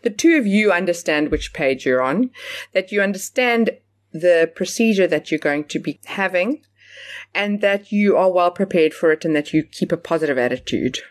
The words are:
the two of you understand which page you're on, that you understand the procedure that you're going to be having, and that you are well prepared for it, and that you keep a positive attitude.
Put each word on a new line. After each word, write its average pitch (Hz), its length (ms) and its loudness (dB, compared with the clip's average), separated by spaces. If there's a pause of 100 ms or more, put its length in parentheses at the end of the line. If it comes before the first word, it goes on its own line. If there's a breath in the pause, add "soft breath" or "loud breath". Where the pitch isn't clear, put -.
the 233 80 -2
two 330 260 2
of 262 100 2
you 202 280 4
understand 170 580 0
which 151 220 -4
page 135 320 -2
you're 127 160 2
on, 180 300 0 (420 loud breath)
that 190 180 -2
you 202 100 0
understand 226 720 0 (400)
the 165 420 4
procedure 196 540 0
that 156 240 -2
you're 156 80 -2
going 147 240 -2
to 156 160 -6
be 151 260 -8
having, 190 600 -2 (680 loud breath)
and 208 280 -2
that 202 320 0
you 202 240 4
are 185 140 4
well 175 200 2
prepared 175 420 0
for 160 200 0
it, 156 100 -4
and 160 100 0
that 147 200 -2
you 156 100 2
keep - 300 -4
a 165 40 -2
positive 156 400 -2
attitude. 123 640 -2 (120)